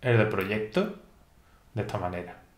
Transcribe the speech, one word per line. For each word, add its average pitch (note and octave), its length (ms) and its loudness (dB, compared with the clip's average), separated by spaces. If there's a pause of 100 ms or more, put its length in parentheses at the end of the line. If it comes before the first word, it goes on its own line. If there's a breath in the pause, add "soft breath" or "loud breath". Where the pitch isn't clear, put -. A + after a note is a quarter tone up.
el A#2+ 160 4
de G#2+ 80 6
proyecto G#2+ 680 0 (760 soft breath)
de G#2+ 100 -2
esta - 140 -4
manera. F2+ 380 -6 (220)